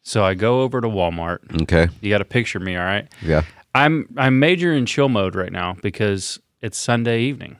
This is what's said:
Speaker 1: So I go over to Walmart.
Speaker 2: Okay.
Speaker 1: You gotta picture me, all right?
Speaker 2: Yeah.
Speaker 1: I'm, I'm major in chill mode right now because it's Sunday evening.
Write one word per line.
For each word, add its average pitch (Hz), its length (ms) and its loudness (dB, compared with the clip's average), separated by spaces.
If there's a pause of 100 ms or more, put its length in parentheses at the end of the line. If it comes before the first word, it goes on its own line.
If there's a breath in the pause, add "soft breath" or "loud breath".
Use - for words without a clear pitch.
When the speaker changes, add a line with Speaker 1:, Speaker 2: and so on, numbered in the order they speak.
Speaker 1:
So - 240 0
I 95 80 4
go 113 300 2
over 127 180 -2
to 117 80 -2
Walmart. 87 520 -2 (240)
Speaker 2:
Okay. 85 240 4 (120)
Speaker 1:
You 104 80 -6
gotta 101 160 2
picture - 340 -4
me, 92 160 -6
all 87 120 -4
right? 101 340 -4
Speaker 2:
Yeah. 78 220 2 (320 loud breath)
Speaker 1:
I'm, 147 420 2
I'm 131 220 2
major 170 340 2
in 135 140 0
chill 139 240 0
mode 98 240 0
right 92 180 -4
now 90 300 -6
because 101 580 -2 (220)
it's 113 160 -8
Sunday 117 460 0
evening. 127 360 -8